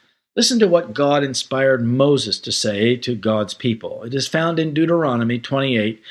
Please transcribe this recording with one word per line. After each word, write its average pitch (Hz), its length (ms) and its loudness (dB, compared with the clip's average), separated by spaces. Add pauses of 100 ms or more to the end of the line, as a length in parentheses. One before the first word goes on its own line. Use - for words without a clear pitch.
(340)
Listen 240 260 2
to 214 80 6
what 170 260 2
God 143 320 2
inspired 135 600 0
Moses 123 540 2
to - 140 -8
say 110 420 0
to 123 200 -4
God's 107 380 -2
people. 110 500 -6
It 120 100 -10
is 135 160 -4
found 165 300 0
in 160 140 -2
Deuteronomy 143 680 0
twenty-eight, 120 720 -2